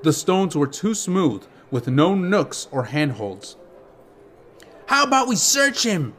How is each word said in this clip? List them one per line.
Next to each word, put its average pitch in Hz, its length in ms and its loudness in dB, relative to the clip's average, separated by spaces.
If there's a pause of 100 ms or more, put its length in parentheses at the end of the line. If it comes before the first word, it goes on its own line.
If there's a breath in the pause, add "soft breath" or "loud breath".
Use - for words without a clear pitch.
The 160 120 2
stones 185 420 0
were 143 120 2
too 202 260 -4
smooth, 180 520 0 (240 loud breath)
with 123 180 -2
no 151 280 4
nooks 185 560 -2
or 131 140 -2
handholds. 117 720 -4 (1300 loud breath)
How 277 160 2
about 262 240 2
we 247 80 0
search - 480 2
him? 170 360 -2